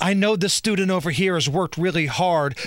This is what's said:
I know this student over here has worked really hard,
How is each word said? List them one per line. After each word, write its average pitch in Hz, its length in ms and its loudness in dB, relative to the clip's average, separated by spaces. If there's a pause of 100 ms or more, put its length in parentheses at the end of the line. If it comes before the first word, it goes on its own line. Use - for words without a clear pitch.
I 190 120 2
know 208 240 2
this 185 160 0
student 190 380 0
over 180 200 0
here 180 240 0
has 143 140 0
worked 160 300 -2
really 165 280 0
hard, 147 480 0 (120)